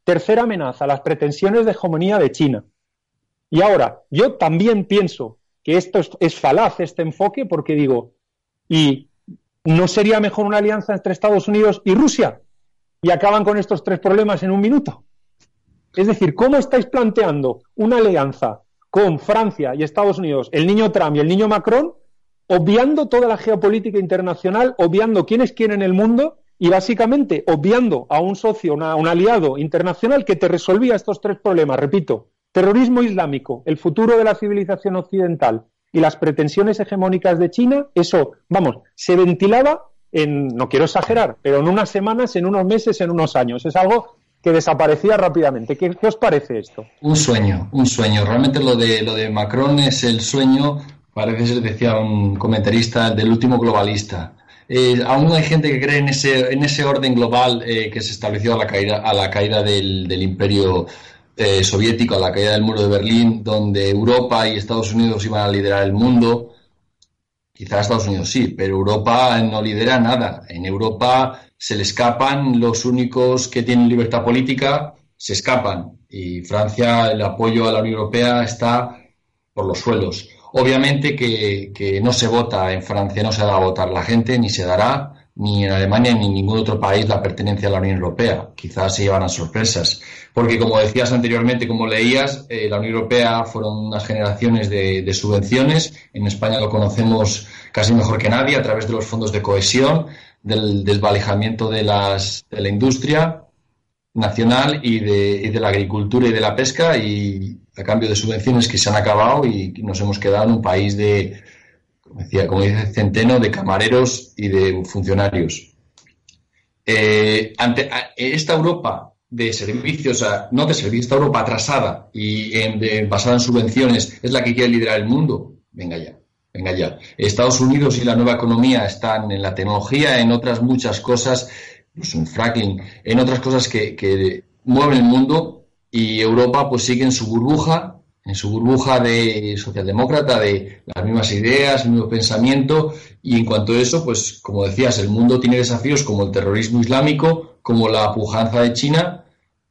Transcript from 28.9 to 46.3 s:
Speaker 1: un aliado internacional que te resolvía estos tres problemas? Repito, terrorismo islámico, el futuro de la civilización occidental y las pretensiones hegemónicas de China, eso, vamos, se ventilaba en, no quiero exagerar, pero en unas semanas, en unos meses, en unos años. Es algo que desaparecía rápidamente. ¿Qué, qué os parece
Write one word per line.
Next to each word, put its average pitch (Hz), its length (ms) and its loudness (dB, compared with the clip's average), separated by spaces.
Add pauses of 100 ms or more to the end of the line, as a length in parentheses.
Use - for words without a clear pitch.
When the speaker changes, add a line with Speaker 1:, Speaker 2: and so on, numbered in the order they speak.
Speaker 1:
un 156 120 0
aliado 170 500 2
internacional 180 680 0
que 196 120 0
te - 100 2
resolvía 214 480 2
estos 202 260 -4
tres 202 180 -4
problemas? 156 400 0
Repito, 139 500 -2 (220)
terrorismo 240 520 4
islámico, 156 600 -4
el 156 120 -2
futuro 226 400 2
de 226 60 4
la 208 120 2
civilización 196 600 -4
occidental 170 680 -2 (260)
y 165 80 0
las 156 160 2
pretensiones 160 640 0
hegemónicas 185 580 0
de 175 140 0
China, 277 420 0
eso, 165 380 2 (180)
vamos, 165 280 0 (180)
se - 200 0
ventilaba 202 680 4 (280)
en, 147 360 -2
no 123 220 -4
quiero 147 160 4
exagerar, 190 560 0
pero 139 180 2
en 151 80 2
unas 196 220 0
semanas, 220 460 -2
en 175 100 -2
unos 190 200 0
meses, 220 360 0
en 170 100 -2
unos 165 240 -2
años. 123 300 -2
Es 156 100 -4
algo 190 400 2 (260)
que 170 100 2
desaparecía 160 640 2
rápidamente. 143 580 0
¿Qué, 180 140 -2 (100)
qué 214 80 2
os 214 80 2
parece 143 440 0